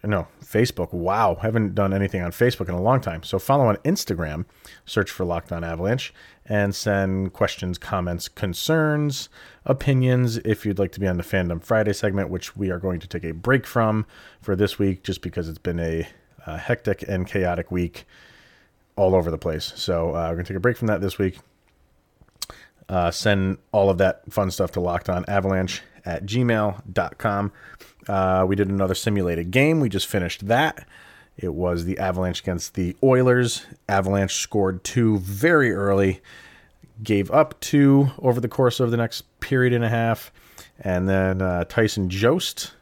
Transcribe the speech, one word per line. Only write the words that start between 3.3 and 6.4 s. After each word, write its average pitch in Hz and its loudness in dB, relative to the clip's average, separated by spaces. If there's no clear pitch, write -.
follow 139 2
on 104 2
Instagram, 85 -4
search - -2
for - -4
Locked 85 -4
On 85 -6
Avalanche, 90 -4